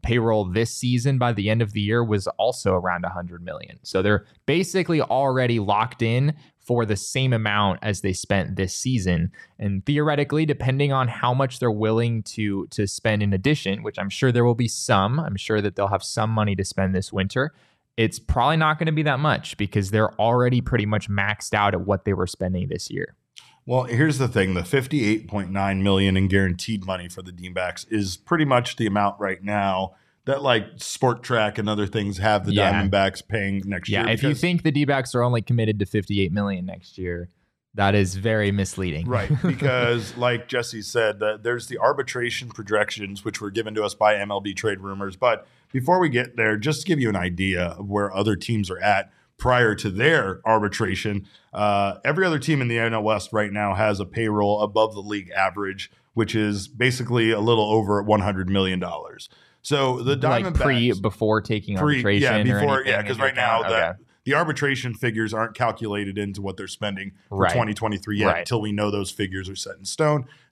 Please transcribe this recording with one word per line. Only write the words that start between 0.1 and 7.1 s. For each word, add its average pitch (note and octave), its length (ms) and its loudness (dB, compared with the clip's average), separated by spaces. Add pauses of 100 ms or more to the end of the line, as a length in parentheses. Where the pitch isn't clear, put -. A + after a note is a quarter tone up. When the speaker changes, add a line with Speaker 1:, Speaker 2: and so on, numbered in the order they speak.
Speaker 1:
this G#2 260 0
season B2 480 0
by A#2+ 140 2
the G#2 180 -2
end A2+ 120 2
of G2+ 100 -2
the G#2+ 80 -2
year A2 240 2
was G#2+ 220 0 (120)
also G#2 360 0
around F2 300 0
a F2 40 -4
hundred F2 340 -10
million. - 400 -12
So F#2 200 -2
they're G#2 240 2 (200)
basically E3+ 540 2
already B2+ 580 2
locked G#2+ 440 0
in B2+ 320 2 (260)
for A#2+ 260 0
the G#2 100 0
same C3 360 0